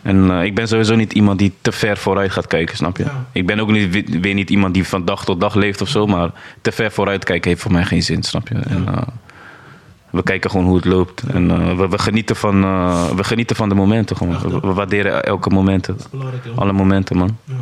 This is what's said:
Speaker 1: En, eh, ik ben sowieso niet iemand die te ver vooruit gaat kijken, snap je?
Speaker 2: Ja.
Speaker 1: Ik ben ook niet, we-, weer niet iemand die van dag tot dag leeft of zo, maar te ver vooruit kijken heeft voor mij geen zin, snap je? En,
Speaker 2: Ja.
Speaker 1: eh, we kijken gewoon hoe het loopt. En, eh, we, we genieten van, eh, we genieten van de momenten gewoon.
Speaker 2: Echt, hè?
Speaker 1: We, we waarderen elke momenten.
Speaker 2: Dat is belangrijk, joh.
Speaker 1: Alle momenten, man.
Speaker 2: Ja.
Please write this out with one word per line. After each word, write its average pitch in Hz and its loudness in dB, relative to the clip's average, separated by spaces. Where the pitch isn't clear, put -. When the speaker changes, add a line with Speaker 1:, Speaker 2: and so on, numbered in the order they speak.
Speaker 1:
En, 95 4
eh, 87 2
ik 101 -2
ben 113 0
sowieso 110 2
niet 110 2
iemand 101 4
die 98 2
te 117 0
ver 104 0
vooruit 98 0
gaat 90 -4
kijken, 85 -2
snap 87 -4
je? - -2
Speaker 2:
Ja. 135 -4
Speaker 1:
Ik 92 -2
ben 104 0
ook 107 0
niet, 104 2
we-, 95 -2
weer 98 0
niet 98 -2
iemand 98 2
die 90 2
van 90 -2
dag 98 -2
tot 92 0
dag 101 0
leeft 101 0
of 98 -2
zo, 107 2
maar 87 2
te 110 0
ver 110 -2
vooruit 98 0
kijken 87 0
heeft 87 0
voor 101 -2
mij 87 4
geen 90 0
zin, 85 -2
snap - -6
je? - -6
En, - -2
Speaker 2:
Ja. - -4
Speaker 1:
eh, - -4
we 92 -2
kijken 95 -2
gewoon 92 0
hoe 92 4
het 87 0
loopt. 90 0
En, 87 2
eh, 87 0
we, 92 0
we 92 -2
genieten 107 0
van, 98 2
eh, 90 0
we 95 -2
genieten 113 -2
van 110 0
de 98 2
momenten 104 2
gewoon. 87 -2
Speaker 2:
Echt, 85 -4
hè? 85 -2
Speaker 1:
We, 90 -2
we 95 -2
waarderen 101 0
elke 95 0
momenten. 95 2
Speaker 2:
Dat - -16
is - -20
belangrijk, 131 -10
joh. 117 -8
Speaker 1:
Alle 98 0
momenten, 95 2
man. 95 0
Speaker 2:
Ja. 135 -12